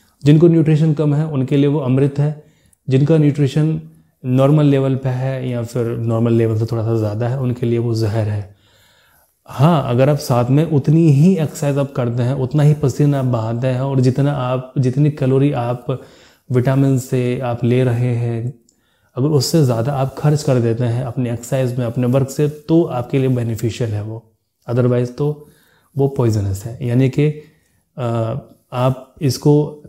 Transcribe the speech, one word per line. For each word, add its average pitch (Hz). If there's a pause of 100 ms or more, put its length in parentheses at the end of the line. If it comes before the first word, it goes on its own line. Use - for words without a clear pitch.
(240)
जिनको 156
nutrition 160
कम 151
है, 156
उनके 139
लिए 139
वो 143
अमृत 135
है। 147 (440)
जिनका 131
nutrition 151 (420)
normal 135
level 135
पे 131
है 127
या 120
फिर 117
नॉर्मल 117
level 113
से 113
थोड़ा 113
सा 113
ज़्यादा 110
है, 131
उनके 123
लिए 117
वो 117
जहर 110
है। 104 (880)
हाँ, 135
अगर 127
आप 151
साथ 120
में 147
उतनी 160
ही 156
exercise 143
आप 135
करते 123
हैं, 123
उतना 135
ही 147
पसीना 143
आप 131
बहाते 117
हैं 127
और 135
जितना 135
आप, 131
जितनी 143
calorie 139
आप 123 (500)
vitamin 135
से 123
आप 120
ले 123
रहे 123
हैं, 117 (560)
अगर 131
उससे 151
ज़्यादा 120
आप 135
खर्च 147
कर 127
देते 117
हैं 120
अपनी 120
exercise 123
में, 123
अपने 123
work 131
से, 151
तो 165
आपके 131
लिए 131
beneficial 117
है 104
वो, 110 (340)
otherwise 123
तो 147 (480)
वो 139
poisonous 107
है। 127
यानी 127
कि, 147 (680)
अ, 117 (360)
आप 131
इसको 147